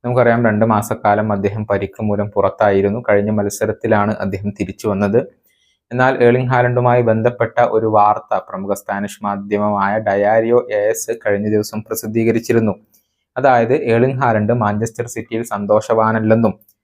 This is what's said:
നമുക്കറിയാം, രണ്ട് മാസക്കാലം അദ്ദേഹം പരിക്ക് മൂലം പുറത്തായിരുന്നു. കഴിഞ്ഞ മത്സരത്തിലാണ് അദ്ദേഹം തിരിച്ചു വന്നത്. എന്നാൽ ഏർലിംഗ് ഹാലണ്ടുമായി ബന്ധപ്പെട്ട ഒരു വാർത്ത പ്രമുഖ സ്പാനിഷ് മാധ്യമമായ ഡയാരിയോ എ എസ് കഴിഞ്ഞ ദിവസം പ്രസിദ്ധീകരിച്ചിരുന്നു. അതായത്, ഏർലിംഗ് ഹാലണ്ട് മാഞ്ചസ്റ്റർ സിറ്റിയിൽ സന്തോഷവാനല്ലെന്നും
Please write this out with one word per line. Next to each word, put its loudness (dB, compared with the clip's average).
നമുക്കറിയാം, 4
രണ്ട് 2
മാസക്കാലം 0
അദ്ദേഹം -2
പരിക്ക് -4
മൂലം -2
പുറത്തായിരുന്നു. 0
കഴിഞ്ഞ 0
മത്സരത്തിലാണ് -2
അദ്ദേഹം -6
തിരിച്ചു -6
വന്നത്. 0
എന്നാൽ 0
ഏർലിംഗ് 2
ഹാലണ്ടുമായി 2
ബന്ധപ്പെട്ട 0
ഒരു 0
വാർത്ത 2
പ്രമുഖ -6
സ്പാനിഷ് -8
മാധ്യമമായ -2
ഡയാരിയോ 2
എ 0
എസ് -2
കഴിഞ്ഞ -2
ദിവസം -2
പ്രസിദ്ധീകരിച്ചിരുന്നു. -2
അതായത്, 2
ഏർലിംഗ് 0
ഹാലണ്ട് 0
മാഞ്ചസ്റ്റർ -2
സിറ്റിയിൽ -8
സന്തോഷവാനല്ലെന്നും 0